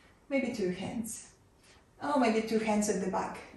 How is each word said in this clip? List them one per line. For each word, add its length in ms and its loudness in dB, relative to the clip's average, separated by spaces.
Maybe 240 0
two 160 0
hands, 600 -6
or 160 2
maybe 280 4
two 120 2
hands 300 2
at 140 0
the 60 -2
back, 300 -4